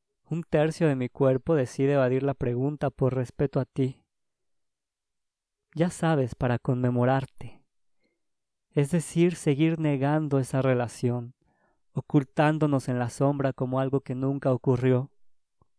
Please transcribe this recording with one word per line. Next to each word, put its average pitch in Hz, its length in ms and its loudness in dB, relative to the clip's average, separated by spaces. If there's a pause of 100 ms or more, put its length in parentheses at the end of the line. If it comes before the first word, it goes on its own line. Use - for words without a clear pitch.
(280)
Un 160 160 -6
tercio 160 420 0
de 143 80 2
mi 127 140 -2
cuerpo 135 480 0
decide 135 380 0
evadir 131 280 2
la 139 120 -2
pregunta 135 560 -2
por 127 260 0
respeto 139 420 -2
a 127 60 0
ti. - 400 -4 (1700)
Ya 170 160 0
sabes, 151 440 0
para 123 240 0
conmemorarte. 123 1040 -2 (1080)
Es 143 200 0
decir, 170 440 2
seguir 160 460 0
negando 143 580 0
esa 131 240 -2
relación, 120 720 -2 (580)
ocultándonos 147 960 0
en 123 120 -2
la 117 100 -4
sombra 139 420 0
como 131 280 -2
algo 135 200 0
que - 140 -8
nunca 135 380 -2
ocurrió. 127 580 2 (680)